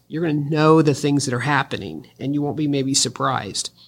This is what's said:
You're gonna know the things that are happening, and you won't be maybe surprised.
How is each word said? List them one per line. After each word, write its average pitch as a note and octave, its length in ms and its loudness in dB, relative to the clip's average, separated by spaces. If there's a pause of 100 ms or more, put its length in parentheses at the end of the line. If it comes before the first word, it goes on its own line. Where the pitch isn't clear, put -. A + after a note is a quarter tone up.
You're D#3 140 -8
gonna D3+ 280 -2
know D#3 320 6
the D3 120 4
things C#3+ 320 0
that A#2+ 80 -4
are A#2+ 60 -2
happening, A#2 680 -4 (100)
and C3+ 160 -6
you D3 80 -2
won't C#3+ 140 -4
be D3+ 120 -2
maybe C#3 260 0
surprised. B2+ 760 -2 (160)